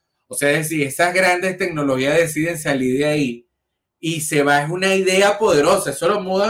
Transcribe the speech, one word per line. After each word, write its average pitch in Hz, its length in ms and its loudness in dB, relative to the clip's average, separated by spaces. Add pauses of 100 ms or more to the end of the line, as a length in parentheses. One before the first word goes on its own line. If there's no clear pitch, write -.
(340)
O - 20 -12
sea, 143 140 0
es 156 180 0
decir, 156 200 -2
esas 175 260 -2
grandes 185 460 0
tecnologías 147 580 -2
deciden 160 400 -2
salir 131 400 -2
de 151 80 0
ahí 139 420 -2 (520)
y 160 220 -4
se 151 200 0
va, 143 220 4
es 156 80 -6
una 190 240 0
idea 190 420 2
poderosa, 175 540 2
eso 165 160 -4
lo 208 140 0
mudan 190 280 0